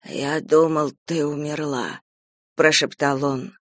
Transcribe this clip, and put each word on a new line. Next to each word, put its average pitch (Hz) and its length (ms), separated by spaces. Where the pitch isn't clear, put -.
«Я 143 360
думал, 156 520
ты 160 200
умерла», 147 760
прошептал 143 680
он. 135 380